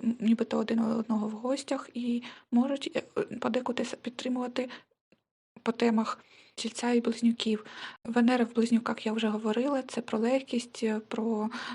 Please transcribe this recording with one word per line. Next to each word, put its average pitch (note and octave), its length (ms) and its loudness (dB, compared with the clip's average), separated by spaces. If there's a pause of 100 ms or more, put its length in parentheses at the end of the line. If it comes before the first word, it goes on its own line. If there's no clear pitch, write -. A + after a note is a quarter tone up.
м, A#3 160 0
нібито A3+ 380 2
один A3+ 220 0
у A3+ 200 0
одного G#3+ 280 -2
в A3 40 -6
гостях, C4 600 -4
і A#3+ 300 -2 (280)
можуть, C#4 440 0
е, - 80 0 (140)
е, - 40 2
подекуди B3 600 -2
с-, - 140 -8
підтримувати B3 720 -6 (920)
по A3+ 80 2
темах A3+ 480 2 (360)
Тільця A#3+ 360 -4
і A#3+ 100 6
Близнюків. A#3 640 2 (400)
Венера A#3+ 400 4
в A#3+ 100 -4
Близнюках, A#3 500 2
я A3 80 0
вже A3+ 140 2
говорила, A3+ 540 0
це B3+ 200 -6
про A3 180 -4
легкість, A#3+ 640 0
е, G#3+ 160 0
про A3 500 -2 (260)